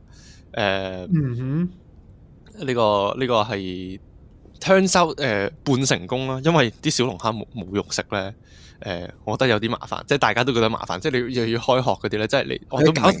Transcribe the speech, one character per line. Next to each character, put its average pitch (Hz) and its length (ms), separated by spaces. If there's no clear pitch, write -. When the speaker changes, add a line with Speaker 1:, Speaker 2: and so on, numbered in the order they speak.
Speaker 1:
誒， 95 600
Speaker 2:
嗯 131 220
哼。 143 320
Speaker 1:
呢 131 100
個， 104 440
呢 131 80
個 117 140
係 95 580
turns 190 440
out， 160 160
誒， 104 300
半 135 220
成 92 220
功 131 200
啦， 131 160
因 160 100
為 135 160
啲 151 100
小 120 140
龍 110 120
蝦 113 180
冇， 104 100
冇 95 100
肉 98 140
食 - 220
呢， 98 220
誒， 87 280
我 107 140
覺 135 80
得 - 20
有 107 120
啲 110 100
麻 113 80
煩， - 180
即 143 100
係 - 20
大 113 160
家 117 100
都 127 100
覺 113 80
得 113 80
麻 - 160
煩， - 140
即 156 100
係 123 180
你 131 60
又 117 140
要 113 120
開 127 220
殼 117 200
嗰 107 80
啲 104 100
呢， 110 80
即 139 100
係 123 100
你， - 220
我 131 140
都 160 80
唔 - 20
明 143 100
啲 - 0
Speaker 2:
搞 180 160